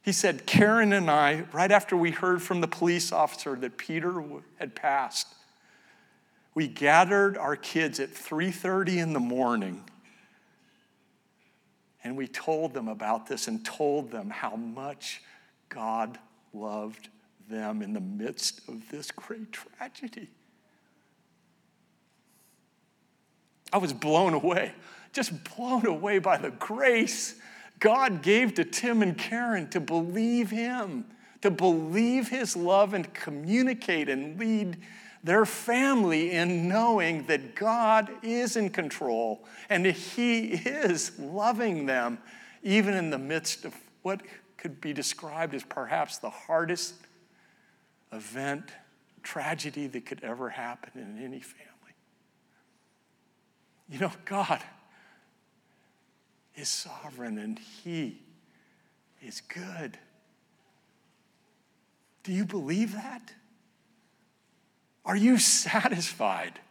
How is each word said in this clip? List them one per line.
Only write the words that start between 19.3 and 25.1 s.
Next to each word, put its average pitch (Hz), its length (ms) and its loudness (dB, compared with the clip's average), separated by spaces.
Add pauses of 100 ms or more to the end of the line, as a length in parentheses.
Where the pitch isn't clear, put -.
tragedy." - 800 -16 (3500)
I 202 60 4
was 170 120 0
blown 156 420 4
away, 165 380 0 (400)